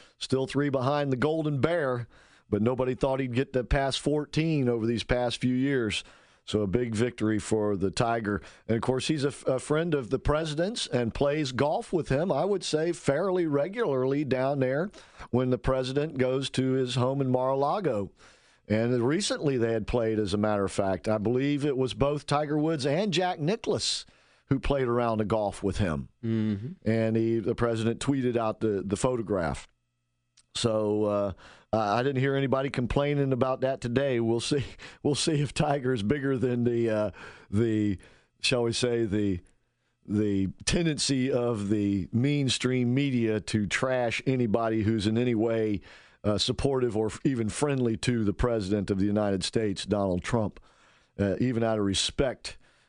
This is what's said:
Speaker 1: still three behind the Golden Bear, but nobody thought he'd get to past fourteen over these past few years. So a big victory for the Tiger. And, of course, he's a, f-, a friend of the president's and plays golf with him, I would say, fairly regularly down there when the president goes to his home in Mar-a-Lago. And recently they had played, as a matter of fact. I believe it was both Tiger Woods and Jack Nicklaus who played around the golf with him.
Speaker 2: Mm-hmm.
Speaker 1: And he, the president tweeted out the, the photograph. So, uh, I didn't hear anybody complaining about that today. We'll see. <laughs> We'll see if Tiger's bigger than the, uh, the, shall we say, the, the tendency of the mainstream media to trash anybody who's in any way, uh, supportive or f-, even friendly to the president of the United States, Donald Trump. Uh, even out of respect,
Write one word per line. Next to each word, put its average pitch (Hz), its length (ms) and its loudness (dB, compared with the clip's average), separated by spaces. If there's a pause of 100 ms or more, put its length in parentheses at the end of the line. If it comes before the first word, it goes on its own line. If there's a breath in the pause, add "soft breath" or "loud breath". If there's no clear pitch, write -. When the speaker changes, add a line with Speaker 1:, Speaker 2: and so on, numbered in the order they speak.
(180 loud breath)
Speaker 1:
still 131 300 -2
three 143 220 -2
behind 135 420 0
the 127 40 0
Golden 151 440 0
Bear, 135 480 0 (420 soft breath)
but 104 100 2
nobody 127 360 0
thought 135 240 0
he'd 127 120 -2
get 131 200 -2
to 127 100 0
past 135 380 0
fourteen 151 680 0
over 117 160 0
these 117 200 0
past 123 360 0
few 127 140 2
years. 127 480 0 (440 loud breath)
So 107 160 0
a 104 40 0
big 117 300 0
victory 110 420 2
for 104 380 2
the 92 160 0
Tiger. 117 500 0 (240 loud breath)
And, 110 80 0
of 113 80 0
course, 131 240 0
he's 151 160 0
a, 143 60 2
f-, - 180 -8
a 131 140 0
friend 156 340 -2
of 123 160 -2
the 123 80 -2
president's 160 680 -2
and 120 260 -2
plays 143 380 0
golf 151 400 -2
with 160 160 0
him, 151 240 0
I 143 120 0
would 196 200 -2
say, 160 260 0
fairly 170 560 0
regularly 143 800 0
down 131 340 0
there 135 320 0 (400 loud breath)
when 127 200 2
the 127 80 2
president 131 600 -2
goes 131 320 0
to 131 220 0
his 127 240 0
home 135 240 0
in 131 100 0
Mar-a-Lago. 135 800 0 (560 loud breath)
And 117 400 2
recently 156 520 0
they 113 140 0
had 110 140 -2
played, 113 320 0
as 101 160 0
a 104 40 2
matter 104 260 2
of 92 80 -2
fact. 95 340 -2
I 107 120 0
believe 135 460 0
it 139 120 0
was 127 180 -2
both 143 320 0
Tiger 147 320 0
Woods 151 260 0
and 170 280 0
Jack 180 260 0
Nicklaus 160 680 -2 (440 soft breath)
who 135 100 2
played 135 300 0
around 120 300 2
the 110 60 0
golf 104 380 -2
with 98 160 0
him. 78 300 0 (160)
Speaker 2:
Mm-hmm. 110 640 -2
Speaker 1:
And 113 260 2
he, 113 220 0
the 110 160 -2
president 113 460 0
tweeted 123 360 0
out 110 220 -2
the, 104 260 0
the 98 120 -8
photograph. 98 720 -2 (880)
So, 107 480 0
uh, 101 280 0 (400 loud breath)
I 110 300 2
didn't 131 160 0
hear 135 160 2
anybody 135 340 0
complaining 143 640 0
about 131 280 0
that 135 200 -2
today. 123 380 0
We'll 117 220 2
see. 139 240 -2 (180)
<laughs> - 220 -16
We'll 143 100 2
see 147 260 0
if 147 140 -2
Tiger's 131 480 2
bigger 135 340 2
than 123 280 2
the, 117 260 2
uh, 107 200 2 (380 loud breath)
the, 107 480 2 (440 loud breath)
shall 120 240 2
we 117 80 2
say, 120 320 0
the, 101 340 0 (680)
the 101 440 0 (160)
tendency 143 640 0
of 120 380 0
the 101 440 0
mainstream 127 800 0
media 123 460 0
to 104 300 0
trash 127 580 0
anybody 113 560 2
who's 104 240 2
in 110 100 2
any 120 200 2
way, 110 440 0 (440 loud breath)
uh, 101 140 2
supportive 123 580 0
or 110 100 0
f-, - 160 -8
even 117 260 0
friendly 127 500 0
to 117 260 0
the 98 100 0
president 107 560 0
of 98 80 0
the 98 80 2
United 101 380 0
States, 107 420 -2
Donald 95 380 0
Trump. 110 340 -2 (580 soft breath)
Uh, 98 220 0
even 117 240 0
out 113 160 0
of 104 60 2
respect, - 720 -2 (300 soft breath)